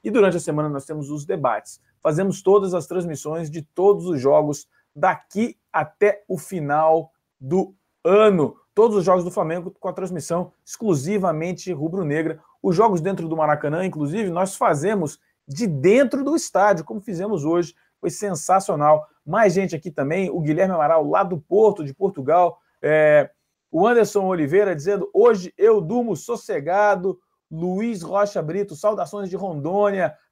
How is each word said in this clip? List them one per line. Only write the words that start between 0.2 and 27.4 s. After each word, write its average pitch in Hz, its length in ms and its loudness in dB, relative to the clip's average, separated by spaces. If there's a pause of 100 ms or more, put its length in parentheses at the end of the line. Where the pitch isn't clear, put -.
a 165 40 -2
semana 151 280 -2
nós 139 160 -6
temos 151 260 -10
os 147 140 -8
debates. 135 560 -4 (220)
Fazemos 170 400 -2
todas 190 320 2
as 165 140 -4
transmissões 165 600 -6
de 156 140 -10
todos 180 440 2
os 160 140 -2
jogos 147 460 2 (280)
daqui 185 640 -2 (160)
até 160 540 -2
o 190 100 -6
final 156 760 0 (280)
do 180 320 -2 (320)
ano. 185 520 4 (180)
Todos 214 220 4
os 180 80 2
jogos 185 180 4
do 175 80 -6
Flamengo 175 480 -4
com 196 100 -8
a 180 40 -6
transmissão 175 600 -6 (120)
exclusivamente 180 1080 -2
rubro-negra. 160 680 -4 (200)
Os 185 140 0
jogos 196 260 4
dentro 170 280 -4
do 160 80 -4
Maracanã, 151 500 0
inclusive, 165 420 -4
nós 180 280 -4
fazemos 180 640 0 (260)
de 175 220 -6
dentro 220 560 2
do 294 100 0
estádio, 190 500 2
como 220 160 -10
fizemos 185 440 -6
hoje. 165 300 -2 (260)
Foi 170 100 -4
sensacional. 160 960 0 (180)
Mais 190 300 2
gente 185 220 -2
aqui - 120 -10
também, 160 400 -2
o - 120 -4
Guilherme 170 340 0
Amaral, 156 340 2
lá 180 140 2
do 180 160 -4
Porto, 196 460 2
de 135 100 -10
Portugal. 175 640 0 (240)
É, 151 480 4 (400)
o 175 160 2
Anderson 220 400 2
Oliveira 185 480 2
dizendo, 175 400 -4
"Hoje 196 420 4
eu 214 240 4
durmo 214 360 -4
sossegado." 190 1000 -2 (320)